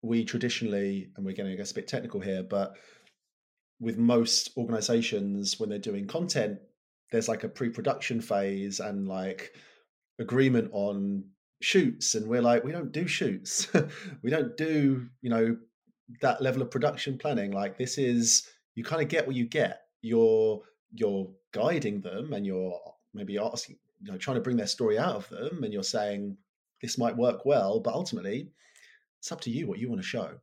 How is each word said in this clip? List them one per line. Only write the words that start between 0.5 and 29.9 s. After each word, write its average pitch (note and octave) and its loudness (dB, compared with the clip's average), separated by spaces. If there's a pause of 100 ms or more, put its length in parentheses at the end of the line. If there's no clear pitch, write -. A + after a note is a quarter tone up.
and G2 -6
we're F#2+ -4
getting, G2 -4
I F#2 -6
guess, G2+ -8
a - -8
bit - -6
technical A#2 -4
here, F#2+ -2
but G2 -2 (1000)
with A2+ -4
most A#2 4
organizations, G#2+ 0
when G#2+ -2
they're G#2 -4
doing G2+ -4
content, B2 -2 (520)
there's, A2+ 2
like, A2 -2
a A2+ -4
pre-production A#2 -2
phase G2 0
and, G2 -4
like, F#2+ -6 (640)
agreement A#2+ 4
on G2+ 0 (360)
shoots. - 2
And G#2+ -2
we're A#2+ 2
like, A#2+ 6
"We C3+ -4
don't E3 -6
do D#3+ -2
shoots." - -2
<laughs> D3+ 0
We A#2 0
don't C#3 0
do, C#3 2 (120)
you B2 -4
know, A#2 4 (640)
that C3 4
level C3 2
of A#2+ -4
production C3+ 0
planning. A2 -2
Like, G2 -2
this - -4
is, A#2+ 4 (280)
you A#2 -8
kinda D#3+ 0
get D#3 0
what C3 -2
you A#2+ 0
get. A#2 0 (200)
You're, A2 6 (300)
you're G2 0 (220)
guiding A2 0
them, G#2 -6
and G2+ -4
you're F#2 -2 (340)
maybe G2+ -6
asking, A2+ -4 (220)
you G2+ -12
know, F#2 -8
trying C3 -2
to A#2 2
bring B2 0
their G#2 0
story G#2+ 2
out D3 2
of G2 -8
them, A2 -6
and G#2+ -4
you're G2 -4
saying, G2+ -2 (440)
"This - -6
might A#2 0
work A#2 2
well," A2+ 4
but - 0
ultimately - -4 (680)
it's - -10
up - -10
to - -6
you C3 -2
what G2+ -4
you B2 -4
wanna G2+ -4